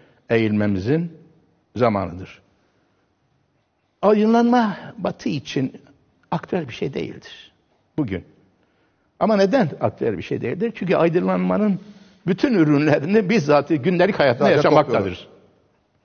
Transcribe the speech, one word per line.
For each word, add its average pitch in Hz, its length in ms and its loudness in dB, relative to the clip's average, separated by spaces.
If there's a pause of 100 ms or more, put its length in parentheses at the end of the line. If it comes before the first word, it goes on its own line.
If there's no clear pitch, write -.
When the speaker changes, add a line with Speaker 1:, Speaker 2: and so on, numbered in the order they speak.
(300)
Speaker 1:
eğilmemizin 110 880 -2 (580)
zamanıdır. 98 680 -4 (1600)
Aydınlanma 220 760 2 (200)
Batı - 320 -6
için 139 520 -6 (500)
aktüel 170 360 -6
bir 113 60 -16
şey 143 200 -8
değildir - 580 -12 (460)
bugün. 98 260 -4 (960)
Ama 208 180 2
neden 196 320 2 (120)
aktüel 113 360 -4
bir 73 60 -8
şey - 180 -8
değildir? 185 340 -6
Çünkü 180 200 -2
aydınlanmanın 185 840 0 (480)
bütün 214 260 0
ürünlerini 156 760 2
bizzat 147 400 2
gündelik 175 500 2
hayatında 139 240 2
Speaker 2:
Zaten 180 120 4
Speaker 1:
yaşamaktadır. 147 420 4
Speaker 2:
topluyorlar. 98 300 -6 (760)